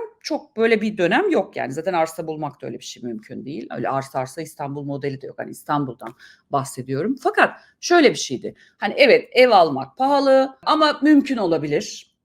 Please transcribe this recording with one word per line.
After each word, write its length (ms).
çok 360
böyle 240
bir 160
dönem 320
yok 260
yani. 180
Zaten 200
arsa 340
bulmak 340
da 40
öyle 140
bir 40
şey 200
mümkün 420
değil. 300
Öyle 140
arsa 300
arsa 220
İstanbul 420
modeli 380
de 60
yok. 120
Hani 120
İstanbul'dan 640
bahsediyorum. 720
Fakat 380
şöyle 320
bir 40
şeydi. 400
Hani 200
evet 340
ev 180
almak 480
pahalı 680
ama 360
mümkün 360
olabilir. 880